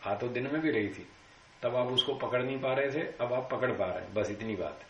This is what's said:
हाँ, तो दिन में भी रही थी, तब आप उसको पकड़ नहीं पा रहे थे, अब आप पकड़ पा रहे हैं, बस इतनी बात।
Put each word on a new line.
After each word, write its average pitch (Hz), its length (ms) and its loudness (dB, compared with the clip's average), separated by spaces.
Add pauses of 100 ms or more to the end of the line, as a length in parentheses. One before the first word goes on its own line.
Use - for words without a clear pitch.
हाँ, - 160 -2
तो 123 100 -2
दिन 123 260 -2
में 160 80 0
भी 160 100 2
रही 104 180 2
थी, - 180 -12 (540)
तब 120 140 0
आप 123 120 2
उसको 127 280 2
पकड़ 123 280 2
नहीं 131 160 0
पा 131 140 2
रहे 139 180 2
थे, 156 160 0 (140)
अब 120 120 2
आप 127 180 0
पकड़ 123 200 2
पा 98 140 2
रहे 90 180 -2
हैं, - 100 -12
बस 104 180 2
इतनी 110 240 -4
बात। 82 340 -4